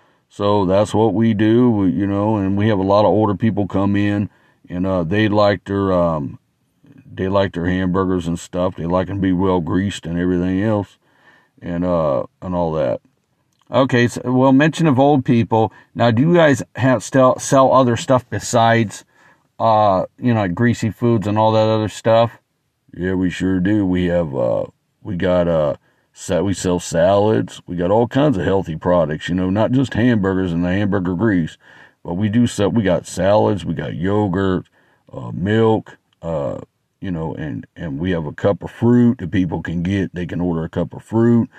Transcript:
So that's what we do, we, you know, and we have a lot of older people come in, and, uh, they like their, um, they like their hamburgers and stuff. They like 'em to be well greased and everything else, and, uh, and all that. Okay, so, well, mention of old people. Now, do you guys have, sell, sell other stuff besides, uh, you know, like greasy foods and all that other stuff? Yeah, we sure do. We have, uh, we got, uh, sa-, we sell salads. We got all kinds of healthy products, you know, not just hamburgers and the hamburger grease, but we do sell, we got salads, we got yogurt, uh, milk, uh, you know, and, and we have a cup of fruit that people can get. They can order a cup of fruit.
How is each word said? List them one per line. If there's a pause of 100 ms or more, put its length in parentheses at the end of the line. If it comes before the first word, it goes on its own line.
(300)
So
that's
what
we
do,
we,
you
know,
and
we
have
a
lot
of
older
people
come
in, (360)
and,
uh,
they
like
their,
um, (640)
they
like
their
hamburgers
and
stuff.
They
like
'em
to
be
well
greased
and
everything
else, (640)
and,
uh, (160)
and
all
that. (680)
Okay,
so, (100)
well,
mention
of
old
people. (220)
Now,
do
you
guys (140)
have,
sell,
sell
other
stuff
besides, (540)
uh, (140)
you
know,
like
greasy
foods
and
all
that
other
stuff? (540)
Yeah,
we
sure
do.
We
have,
uh, (360)
we
got,
uh, (360)
sa-,
we
sell
salads.
We
got
all
kinds
of
healthy
products,
you
know,
not
just
hamburgers
and
the
hamburger
grease, (480)
but
we
do
sell,
we
got
salads,
we
got
yogurt, (440)
uh,
milk, (240)
uh, (400)
you
know,
and,
and
we
have
a
cup
of
fruit
that
people
can
get.
They
can
order
a
cup
of
fruit.